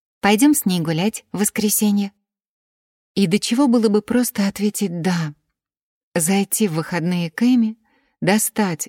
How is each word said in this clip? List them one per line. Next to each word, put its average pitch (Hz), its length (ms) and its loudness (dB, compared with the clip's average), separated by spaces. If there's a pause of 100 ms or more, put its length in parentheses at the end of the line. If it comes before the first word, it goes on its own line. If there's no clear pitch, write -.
(200)
Пойдём 220 340 4
с - 120 -2
ней 180 160 0
гулять 165 500 -2
в 180 80 -6
воскресенье». 202 720 0 (1000)
И 196 140 0
до 196 120 0
чего 247 300 0
было 226 180 4
бы 208 140 2
просто 226 480 -2
ответить 196 500 -4
«да». 165 340 -2 (840)
Зайти 196 520 0
в 156 60 -6
выходные 170 540 -4
к - 140 -4
Эми, 240 340 2 (440)
достать 196 680 -2